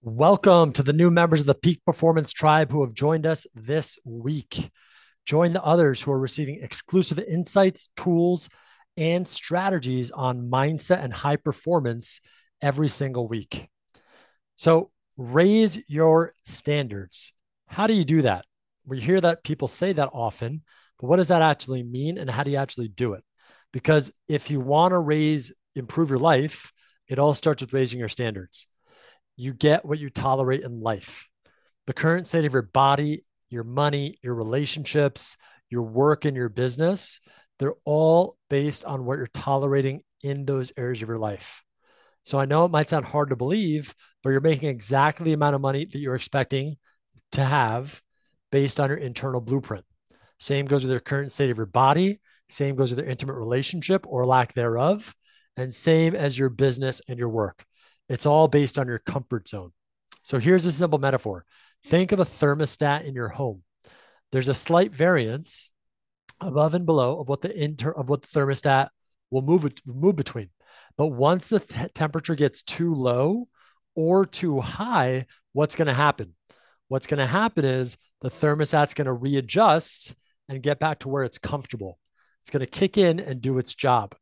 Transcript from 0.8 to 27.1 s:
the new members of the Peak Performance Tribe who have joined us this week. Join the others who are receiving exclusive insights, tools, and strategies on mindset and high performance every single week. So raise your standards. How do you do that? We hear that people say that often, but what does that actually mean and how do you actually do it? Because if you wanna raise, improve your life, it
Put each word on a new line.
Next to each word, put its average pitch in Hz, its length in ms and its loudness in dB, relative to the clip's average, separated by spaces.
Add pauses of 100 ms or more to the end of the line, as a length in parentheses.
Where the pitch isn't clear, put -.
the 139 100 2
new 170 200 6
members 165 300 4
of 139 40 0
the 139 80 4
Peak 170 320 0
Performance 160 460 0
Tribe 151 400 2
who 143 120 0
have 117 80 -6
joined 151 320 -2
us 160 300 -2
this 131 500 -2
week. 123 640 -8 (580)
Join 165 260 4
the 180 100 -4
others 151 400 4
who 143 80 -4
are 135 80 0
receiving 139 420 -4
exclusive 170 600 -2
insights, 190 760 0
tools, 175 520 0 (480)
and 170 320 0
strategies 139 840 -2
on 123 400 -4
mindset 151 540 0
and 123 80 -6
high 147 240 -2
performance 139 840 -2 (400)
every 143 280 0
single 123 400 -2
week. 107 400 -10 (880)
So 165 340 2 (260)
raise 185 600 4 (100)
your 160 440 4 (100)
standards. 113 880 -6 (360)
How 202 180 -2
do 220 60 2
you 190 120 2
do 151 180 4
that? 98 220 0 (400)
We 131 140 -10
hear 175 220 2
that 170 240 2
people 139 240 -4
say 190 240 -2
that 147 200 0
often, 117 500 -6 (360)
but 123 80 -10
what 170 120 4
does 175 100 2
that 170 140 6
actually 131 420 0
mean 135 340 -6
and 135 100 -8
how 120 140 -4
do 139 80 -2
you 143 60 -2
actually 127 320 -6
do 110 240 -4
it? 92 100 -10 (500)
Because 147 400 2 (140)
if 147 240 -6
you 147 80 -2
wanna 160 400 2
raise, 151 540 0 (240)
improve 139 340 -2
your 131 80 2
life, 147 540 2 (340)
it 131 140 -4